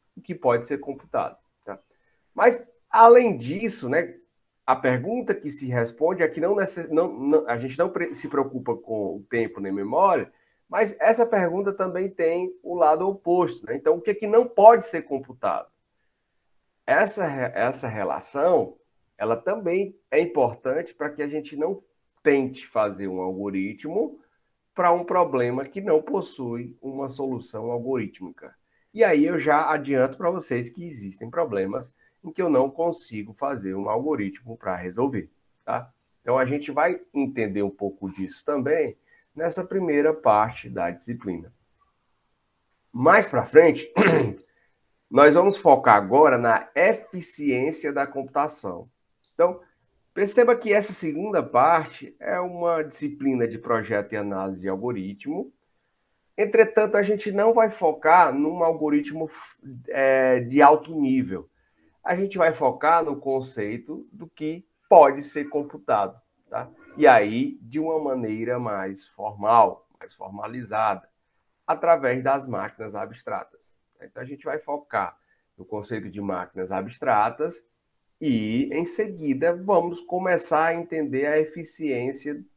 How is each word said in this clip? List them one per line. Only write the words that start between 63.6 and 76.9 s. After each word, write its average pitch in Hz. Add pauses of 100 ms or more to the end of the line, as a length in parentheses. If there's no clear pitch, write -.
do 107
que 160 (220)
pode 143
ser 147
computado, 127 (300)
tá? 120 (260)
E 147
aí, 117
de 117
uma 160
maneira 123
mais 98
formal, 104 (140)
mais -
formalizada, 104 (600)
através 143
das 135
máquinas 107
abstratas. - (240)
Então, -
a -
gente 139
vai 151
focar 143 (400)
no 95
conceito 104
de 101
máquinas 92
abstratas 113 (580)